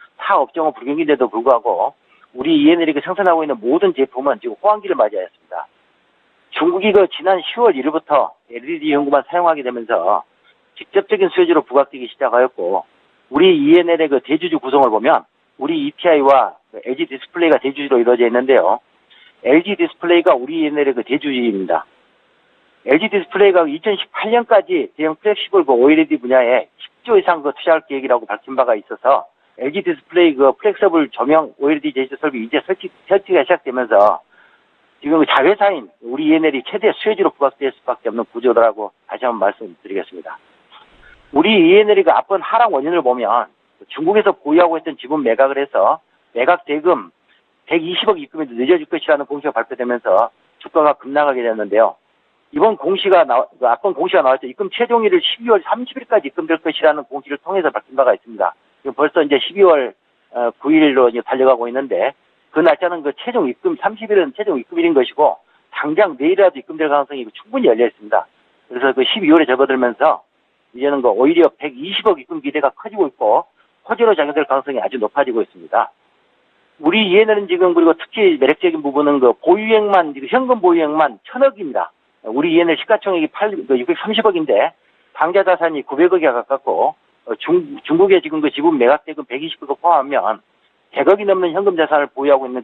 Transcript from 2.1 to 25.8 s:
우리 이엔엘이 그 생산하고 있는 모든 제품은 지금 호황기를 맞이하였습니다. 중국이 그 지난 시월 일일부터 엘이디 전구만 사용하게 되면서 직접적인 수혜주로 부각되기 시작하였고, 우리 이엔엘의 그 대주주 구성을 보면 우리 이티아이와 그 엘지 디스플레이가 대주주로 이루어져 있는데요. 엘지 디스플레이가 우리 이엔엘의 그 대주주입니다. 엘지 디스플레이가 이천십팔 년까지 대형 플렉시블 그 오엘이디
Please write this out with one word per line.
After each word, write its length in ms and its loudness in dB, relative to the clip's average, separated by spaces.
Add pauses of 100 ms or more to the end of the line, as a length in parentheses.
우리 300 0
이엔엘이 300 2
그 80 -6
생산하고 420 -2
있는 180 -6
모든 320 0
제품은 460 -4
지금 220 -10
호황기를 340 -2
맞이하였습니다. 720 -6 (840)
중국이 440 -2
그 220 4
지난 260 -2
시월 340 0
일일부터 580 -2 (160)
엘이디 400 -8
전구만 380 0
사용하게 340 0
되면서 600 -2 (560)
직접적인 500 -2
수혜주로 320 2
부각되기 460 -2
시작하였고, 760 -2 (460)
우리 260 4
이엔엘의 520 2
그 140 0
대주주 380 -4
구성을 300 2
보면 360 0 (340)
우리 280 -4
이티아이와 680 2 (160)
그 140 -18
엘지 200 -6
디스플레이가 540 -2
대주주로 400 -2
이루어져 260 2
있는데요. 540 2 (640)
엘지 320 2
디스플레이가 580 0
우리 280 -4
이엔엘의 340 0
그 80 -4
대주주입니다. 840 -4 (1000)
엘지 240 0
디스플레이가 560 2
이천십팔 680 -6
년까지 640 0
대형 180 -2
플렉시블 480 0
그 80 0
오엘이디 460 4